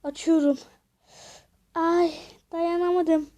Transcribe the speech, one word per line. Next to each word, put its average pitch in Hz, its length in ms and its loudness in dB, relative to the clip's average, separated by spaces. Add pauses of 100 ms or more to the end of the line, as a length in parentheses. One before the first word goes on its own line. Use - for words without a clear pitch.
Açıyorum. 285 540 0 (1160)
Ay, 339 360 0 (400)
dayanamadım. 339 880 0